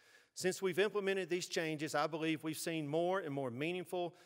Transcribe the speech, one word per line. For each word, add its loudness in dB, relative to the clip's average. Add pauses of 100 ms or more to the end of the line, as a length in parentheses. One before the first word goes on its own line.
(380)
Since 0
we've 2
implemented 2
these 0
changes, -2
I 4
believe 0
we've -2
seen -2
more 2
and -4
more 0
meaningful -2 (100)